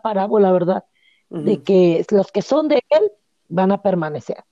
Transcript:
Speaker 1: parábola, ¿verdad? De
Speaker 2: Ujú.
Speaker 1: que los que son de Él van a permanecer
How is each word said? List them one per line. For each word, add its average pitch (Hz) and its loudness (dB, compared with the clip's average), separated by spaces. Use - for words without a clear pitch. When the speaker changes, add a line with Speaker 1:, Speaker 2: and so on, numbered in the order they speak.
Speaker 1:
parábola, 202 0
¿verdad? 170 0
De 196 -2
Speaker 2:
Ujú. - -20
Speaker 1:
que 180 2
los 196 0
que 202 -2
son 302 -2
de 285 2
Él 403 2
van 190 0
a 196 -4
permanecer 160 -4